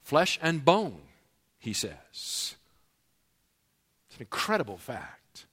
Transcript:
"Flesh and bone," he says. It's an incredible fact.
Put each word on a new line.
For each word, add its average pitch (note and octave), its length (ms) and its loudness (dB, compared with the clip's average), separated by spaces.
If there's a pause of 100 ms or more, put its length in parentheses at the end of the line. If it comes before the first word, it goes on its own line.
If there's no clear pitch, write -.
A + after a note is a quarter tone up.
(120)
"Flesh E3 300 4
and D#3+ 240 2
bone," E3 380 4 (540)
he - 140 -8
says. - 240 -4 (160)
It's - 460 -8 (1600)
an - 20 -20
incredible A#2 580 -2
fact. - 760 -14